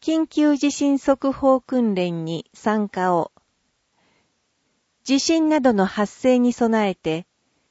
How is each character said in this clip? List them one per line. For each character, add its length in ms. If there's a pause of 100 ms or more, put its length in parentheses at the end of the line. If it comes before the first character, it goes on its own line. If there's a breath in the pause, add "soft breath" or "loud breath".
緊 260
急 300
地 120
震 300
速 320
報 300
訓 340
練 300
に 280
参 360
加 260
を。 160 (1700)
地 160
震 260
な 140
ど 100
の 140
発 280
生 260
に 120
備 380
え 40
て、 320 (460)